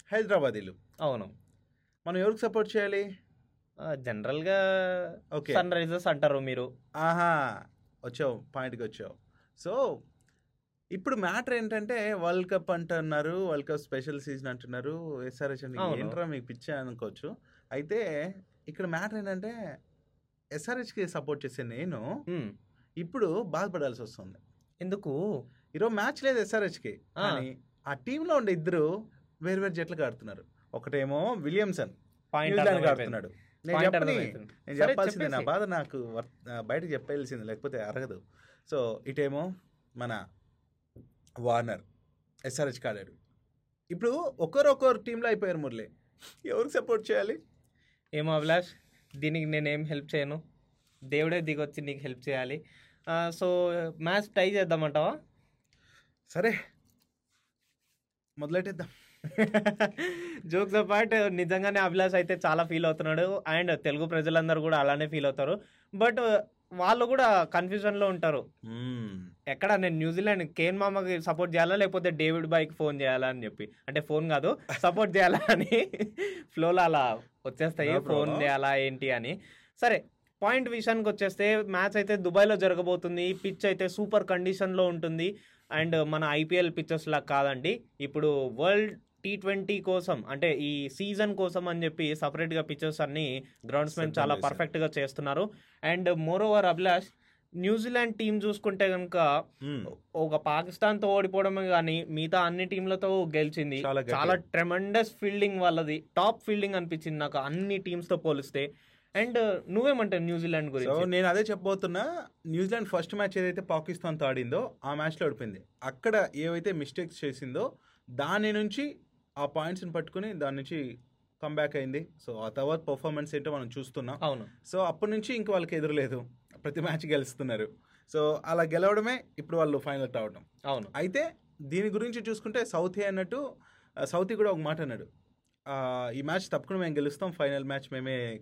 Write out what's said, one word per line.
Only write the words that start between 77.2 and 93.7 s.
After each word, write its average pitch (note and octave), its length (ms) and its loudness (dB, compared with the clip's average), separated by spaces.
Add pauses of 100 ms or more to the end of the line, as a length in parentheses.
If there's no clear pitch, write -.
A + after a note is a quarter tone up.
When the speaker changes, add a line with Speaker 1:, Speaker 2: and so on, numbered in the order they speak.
Speaker 2:
వచ్చేస్తాయి, D#3 440 -2
Speaker 1:
No F3+ 80 2
problem. D3 280 2
Speaker 2:
ఫోన్ D3+ 160 0
చేయాలా C#3 340 2
ఏంటి C3+ 360 0
అని. B2 300 -2 (400)
సరే, A3+ 240 4 (380)
పాయింట్ B3 260 2
విషయానికి A3+ 400 2
వచ్చేస్తే G3+ 520 2
మ్యాచ్ G3 340 0
అయితే G#3 200 2
దుబాయ్లో G3+ 400 6
జరగబోతుంది. F3+ 760 2
పిచ్ G3 320 -4
అయితే F#3 220 2
సూపర్ G3 400 2
కండిషన్లో F#3 600 2
ఉంటుంది. E3+ 500 -2 (440)
And E3 220 2
మన D#3 200 0
ఐపీఎల్ D#3 540 2
పిచ్చెస్ D#3+ 300 -4
లా D3+ 120 2
కాదండి. C#3 640 0 (180)
ఇప్పుడు C#3 520 0
వరల్డ్ G3+ 460 2 (240)
టీ G3+ 120 -4
ట్వంటీ G3 440 -2
కోసం, F3+ 480 0
అంటే C#3+ 260 2
ఈ C#3+ 360 -2
సీజన్ G3+ 460 -2
కోసం F3+ 320 0
అని E3+ 160 -2
చెప్పి D#3 320 0
సపరేట్గా D#3+ 460 -2
పిచ్చెస్ D#3 400 -2
అన్ని C#3 420 -2 (240)
గ్రౌండ్స్‌మెన్ D3+ 420 0